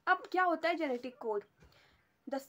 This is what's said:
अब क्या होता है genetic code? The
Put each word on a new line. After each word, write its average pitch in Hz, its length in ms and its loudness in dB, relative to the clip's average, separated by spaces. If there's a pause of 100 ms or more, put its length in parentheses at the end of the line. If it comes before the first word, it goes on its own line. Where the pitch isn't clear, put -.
अब 359 240 2
क्या 359 120 2
होता 330 260 2
है 349 60 0
genetic 262 360 -4 (140)
code? 208 200 -4 (840)
The 269 200 -4